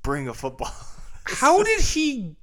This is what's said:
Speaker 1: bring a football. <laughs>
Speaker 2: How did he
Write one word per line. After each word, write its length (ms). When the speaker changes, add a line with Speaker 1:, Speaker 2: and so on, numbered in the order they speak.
Speaker 1:
bring 280
a 40
football. 380
<laughs> 260
Speaker 2:
How 380
did 180
he 600